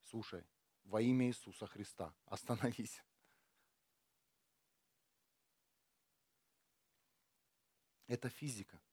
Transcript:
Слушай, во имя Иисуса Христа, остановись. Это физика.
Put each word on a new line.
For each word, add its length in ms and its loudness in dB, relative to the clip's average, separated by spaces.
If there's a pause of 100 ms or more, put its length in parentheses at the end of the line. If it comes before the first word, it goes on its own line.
(140)
Слушай, 300 -6 (400)
во 180 4
имя 240 8
Иисуса 400 -4
Христа, 480 -6 (120)
остановись. 760 -2 (4000)
Это 220 -2
физика. 520 -8 (120)